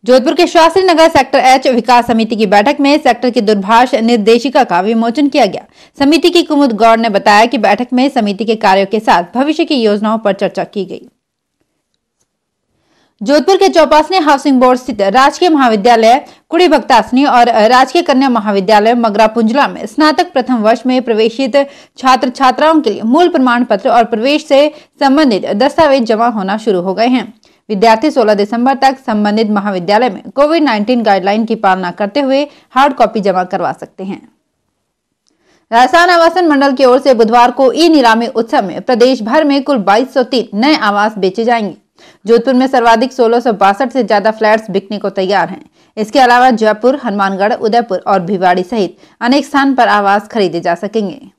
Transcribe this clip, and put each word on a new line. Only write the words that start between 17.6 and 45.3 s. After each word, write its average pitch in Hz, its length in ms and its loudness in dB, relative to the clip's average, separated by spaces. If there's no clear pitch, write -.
कन्या 269 260 0
महाविद्यालय 214 680 0
मगरा 220 320 0
पुंजला 226 420 0
में 90 180 -12
स्नातक 311 460 0
प्रथम 254 240 -2
वर्ष 226 300 0
में 254 160 0
प्रवेशित 233 540 -2
छात्र 262 320 0
छात्राओं 277 520 0
के 240 100 -2
लिए 196 120 -8
मूल 294 260 2
प्रमाण 254 360 0
पत्र 226 260 -2
और 233 140 2
प्रवेश 233 400 -2
से 294 280 2
संबंधित 269 460 0
दस्तावेज 269 560 0
जमा 226 240 -2
होना 208 300 -4
शुरू 214 240 -2
हो 185 140 -6
गए 220 120 -2
हैं। 247 280 -2
विद्यार्थी 220 420 0
सोलह 220 240 0
दिसंबर 233 400 -2
तक 262 240 -2
संबंधित 208 520 -2
महाविद्यालय 208 600 -2
में 180 200 -16
कोविड 302 320 0
नाइनटीन 240 400 -2
गाइडलाइन 202 420 0
की 220 120 -4
पालना 185 340 -2
करते 202 300 -6
हुए 269 220 -2
हार्ड 269 240 0
कॉपी 220 260 -2
जमा 185 240 -2
करवा 175 280 -6
सकते - 320 -16
हैं। 190 160 -12
राजस्थान 254 400 2
आवासन 339 380 2
मंडल 277 240 2
की 269 120 0
ओर 247 140 4
से 269 160 2
बुधवार 233 360 2
को 262 220 0
ई 320 160 2
नीलामी 240 380 2
उत्सव 226 400 -4
में 180 140 -10
प्रदेश 247 420 0
भर 262 220 0
में 277 180 0
कुल 277 220 -2
बाईस 214 300 0
सौ 262 100 0
तीन 226 360 -4
नए 285 160 2
आवास 208 420 -2
बेचे 190 260 -4
जाएंगे। 226 320 -2
जोधपुर 233 300 0
में 262 120 2
सर्वाधिक 240 460 0
सोलह 233 280 0
सौ 233 140 -2
बासठ 202 380 0
से 262 120 -2
ज्यादा 208 260 0
फ्लैट्स 220 400 -2
बिकने 196 280 -6
को 202 120 -6
तैयार 190 380 -2